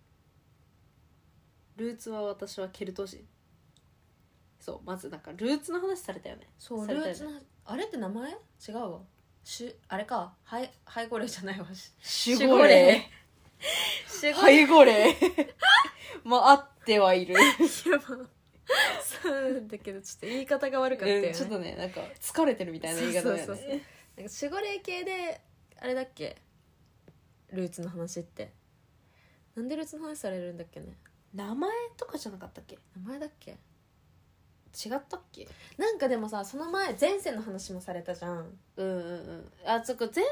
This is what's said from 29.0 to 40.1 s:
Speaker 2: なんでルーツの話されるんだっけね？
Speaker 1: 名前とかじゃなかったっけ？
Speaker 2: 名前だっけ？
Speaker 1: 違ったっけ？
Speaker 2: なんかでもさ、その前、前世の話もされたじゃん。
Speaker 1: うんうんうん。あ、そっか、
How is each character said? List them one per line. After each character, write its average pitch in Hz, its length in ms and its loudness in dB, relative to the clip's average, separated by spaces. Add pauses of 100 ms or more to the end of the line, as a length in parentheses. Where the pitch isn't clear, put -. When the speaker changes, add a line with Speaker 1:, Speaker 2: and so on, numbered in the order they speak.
Speaker 2:
な 226 80 -12
ん 247 60 -8
で 302 80 -6
ル 320 60 -8
ー 302 40 -10
ツ 311 120 -18
の 311 100 -12
話 302 80 -12
さ 208 140 -8
れ 185 100 -8
る 175 140 -10
ん - 20 -16
だ 170 80 -14
っ - 60 -20
け 175 100 -20
ね？ 185 160 -20 (380)
Speaker 1:
名 202 200 -10
前 339 160 -4 (260)
と - 100 -10
か 311 100 -14
じ 254 120 -10
ゃ 196 40 -14
な 185 60 -18
か - 80 -18
っ - 60 -20
た - 100 -20
っ - 40 -20
け？ - 120 -20 (180)
Speaker 2:
名 185 140 -16
前 277 80 -12
だ 302 80 -12
っ 302 120 -14
け？ - 200 -20 (1300)
Speaker 1:
違 - 100 -12
っ 277 120 -8
た 370 100 -14
っ - 20 -16 (100)
け？ - 160 -20 (300)
Speaker 2:
な 427 160 -2
ん 370 60 -6
か 269 100 0
で 247 80 0
も 214 120 -6
さ、 208 160 -8
そ 262 120 -14
の 330 140 -10
前、 359 280 -4
前 381 220 2
世 349 120 -6
の 214 100 -8
話 190 300 -12
も 180 80 -12
さ 180 120 -12
れ 175 100 -10
た 175 120 -8
じ 175 100 -14
ゃ 175 80 -8
ん。 170 260 -12 (180)
Speaker 1:
う 190 60 -8
ん 190 40 -4
う 190 60 -4
ん 175 140 -6
う 170 280 -12
ん。 - 180 -18 (140)
あ、 233 180 -2
そ 254 80 -8
っ 240 40 -8
か、 233 160 -6